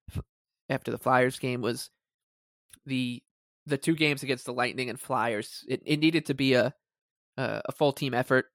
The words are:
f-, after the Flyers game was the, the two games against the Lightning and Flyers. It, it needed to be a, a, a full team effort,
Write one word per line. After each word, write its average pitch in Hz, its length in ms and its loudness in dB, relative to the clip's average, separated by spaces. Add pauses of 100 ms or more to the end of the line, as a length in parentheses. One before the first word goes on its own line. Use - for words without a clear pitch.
(140)
f-, - 80 -6 (480)
after - 200 -4
the 117 80 -4
Flyers 127 400 2
game 123 240 -4
was 113 280 -4 (960)
the, 127 360 -4 (440)
the 143 120 -2
two 165 180 2
games 151 260 2
against 131 240 -4
the 127 80 -6
Lightning 123 360 -2
and 113 100 -10
Flyers. 113 680 -2
It, 131 180 -4
it 151 140 0
needed 156 260 4
to 147 80 0
be 135 200 4
a, 123 200 4 (600)
a, 113 300 -4
a - 60 -6
full 143 200 2
team 131 220 -4
effort, 131 400 4